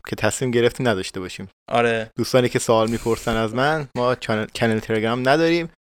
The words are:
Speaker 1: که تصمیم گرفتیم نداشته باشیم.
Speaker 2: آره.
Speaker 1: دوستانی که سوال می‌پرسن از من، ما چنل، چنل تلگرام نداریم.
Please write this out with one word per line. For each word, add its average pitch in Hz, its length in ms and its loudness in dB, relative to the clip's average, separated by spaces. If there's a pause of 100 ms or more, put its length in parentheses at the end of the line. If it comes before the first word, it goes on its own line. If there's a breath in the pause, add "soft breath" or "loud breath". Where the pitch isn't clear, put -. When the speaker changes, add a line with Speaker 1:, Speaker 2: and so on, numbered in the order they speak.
Speaker 1:
که - 80 -6
تصمیم 120 360 -2
گرفتیم 120 360 2
نداشته 98 320 -2
باشیم. 92 300 -12 (220)
Speaker 2:
آره. 117 460 0
Speaker 1:
دوستانی 123 320 2
که 123 100 0
سوال 110 300 4
می‌پرسن 113 460 -2
از 113 200 -2
من، 147 320 0 (100)
ما 123 180 2
چنل، 107 380 -4
چنل 110 260 0
تلگرام 113 500 -2
نداریم. 165 420 2 (120)